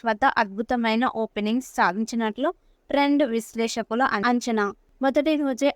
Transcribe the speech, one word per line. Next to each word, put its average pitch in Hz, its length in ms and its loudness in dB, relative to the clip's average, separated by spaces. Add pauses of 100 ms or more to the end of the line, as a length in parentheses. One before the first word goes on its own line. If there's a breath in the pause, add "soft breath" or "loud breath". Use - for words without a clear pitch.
వద్ద 226 200 0 (160)
అద్భుతమైన 226 640 0 (200)
ఓపెనింగ్స్ 220 520 -4
సాధించినట్లు 220 760 0 (400)
ట్రెండ్ 285 340 4 (100)
విశ్లేషకుల 226 720 -2 (120)
అం-, 214 140 0
అంచనా. 233 360 0 (380)
మొదటి 277 380 2
రోజే 277 340 0